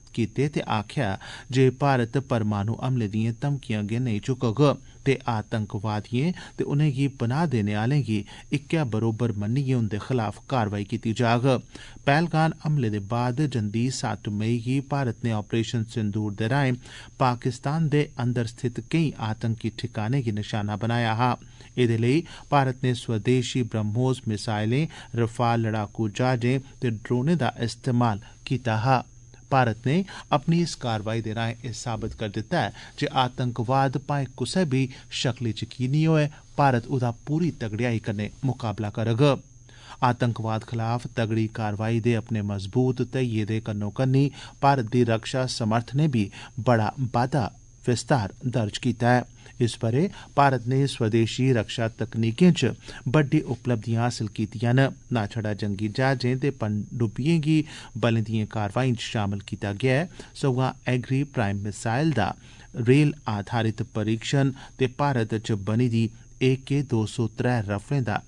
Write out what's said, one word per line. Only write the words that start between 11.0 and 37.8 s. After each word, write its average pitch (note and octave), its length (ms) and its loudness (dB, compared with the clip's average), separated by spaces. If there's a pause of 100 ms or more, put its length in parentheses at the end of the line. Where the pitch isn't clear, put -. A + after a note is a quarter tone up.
जाग। A#2+ 340 2 (580)
पहलगाम D#3 480 2 (100)
हमले D3 260 0
दे G#2 100 0 (100)
बाद B2 380 0
जंदी A2+ 440 0
सत्त A2+ 400 -4
मई G#2+ 280 0
गी B2+ 200 0 (120)
भारत C#3 320 -2
ने A#2+ 100 0
ऑपरेशन A2+ 500 0 (100)
सिंदूर G#2+ 400 -2
दे A2 140 -2
राहें B2+ 300 2 (420)
पाकिस्तान C#3 680 0
दे D3 120 4 (160)
अंदर A#2+ 300 0
स्थित A#2+ 320 -6 (120)
केईं D#3+ 200 2 (180)
आतंकी A2+ 400 -2 (100)
ठिकाने A#2+ 420 -2
गी A2+ 100 -2
निशाना G#2 440 -2
बनाया A2+ 380 0
हा। A#2+ 180 4 (420)
एह्दे A#2 240 4
लेई B2+ 260 4 (280)
भारत C3 320 2
ने B2+ 120 2
स्वदेशी B2 680 0
ब्रह्मोस A#2 640 0
मिसाइलें, A2 600 0 (280)
रफाल A#2 520 2
लड़ाकू G#2+ 440 -2
जहाजें B2+ 480 2 (220)
ते B2+ 100 0
ड्रोनें B2 460 0
दा B2 240 0
इस्तेमाल A#2+ 600 0 (260)
कीता A#2+ 300 -2
हा। B2 260 2 (480)
भारत B2 340 2
ने C3 100 2 (360)
अपनी E3 300 2
इस D#3+ 140 -2
कारवाई A2 460 -2
दे A2 120 -4
राहें A2+ 220 -2 (100)
एह् A2+ 80 -6
साबत A2 400 -6
कर A2+ 160 -4
दित्ता G#2+ 320 -2
ऐ G2+ 100 0 (280)
जे C#3+ 160 0
आतंकवाद C3 840 0 (120)
भाएं C#3+ 160 -2 (120)
कुसै F#3 280 0
बी C3 160 2 (320)
शकली A#2 380 -2
च - 200 -6
की B2 160 -4
निं D3+ 200 4
होऐ, D#3 180 4 (320)
भारत B2+ 300 4
ओह्दा B2 240 0 (160)
पूरी D#3 240 0 (100)
तगड़ेयाई A2+ 380 -2